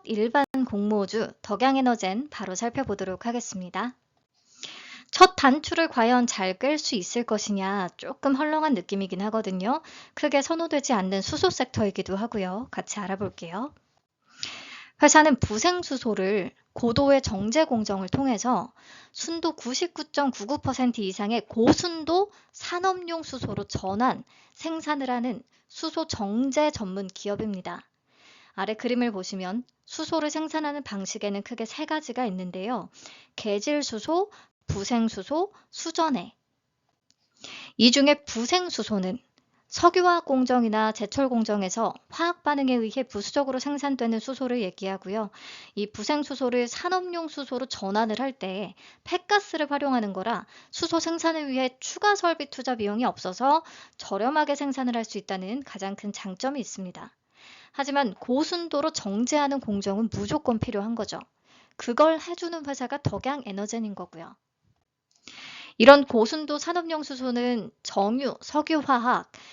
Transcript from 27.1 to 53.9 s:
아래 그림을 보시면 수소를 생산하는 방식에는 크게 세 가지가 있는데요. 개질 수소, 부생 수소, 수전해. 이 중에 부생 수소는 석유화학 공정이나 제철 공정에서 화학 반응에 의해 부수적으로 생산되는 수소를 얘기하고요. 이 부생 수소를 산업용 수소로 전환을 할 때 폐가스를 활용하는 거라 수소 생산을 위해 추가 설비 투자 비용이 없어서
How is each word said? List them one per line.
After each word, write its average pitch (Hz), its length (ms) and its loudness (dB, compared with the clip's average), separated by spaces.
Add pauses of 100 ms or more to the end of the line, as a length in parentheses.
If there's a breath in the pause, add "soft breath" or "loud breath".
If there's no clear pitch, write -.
아래 190 200 -2
그림을 240 360 0
보시면 190 540 -6 (200)
수소를 311 460 -2
생산하는 302 520 -4
방식에는 202 600 -6
크게 226 240 -8
세 - 180 -8
가지가 302 420 -4
있는데요. 185 640 -6 (480 loud breath)
개질 220 460 0
수소, 320 480 -2 (360 loud breath)
부생 226 420 0
수소, 302 440 -4 (180 soft breath)
수전해. 294 640 -2 (1400 loud breath)
이 233 140 8
중에 285 340 6
부생 339 460 0
수소는 202 480 -2 (500)
석유화학 349 580 4
공정이나 233 680 4
제철 247 380 0
공정에서 214 640 0 (160)
화학 339 320 -2
반응에 277 320 2
의해 233 300 0
부수적으로 262 540 -2
생산되는 254 600 -2
수소를 247 400 -4
얘기하고요. 190 680 -4 (440 loud breath)
이 208 120 -2
부생 294 360 -2
수소를 247 460 0
산업용 349 600 -4
수소로 262 360 -6
전환을 214 560 -2
할 262 140 -4
때 190 400 -8 (300 loud breath)
폐가스를 359 640 0
활용하는 262 420 0
거라 190 320 -4 (260 loud breath)
수소 330 300 0
생산을 320 480 -2
위해 254 320 0
추가 - 360 2
설비 330 340 0
투자 254 240 -4
비용이 220 320 0
없어서 254 560 2 (340 loud breath)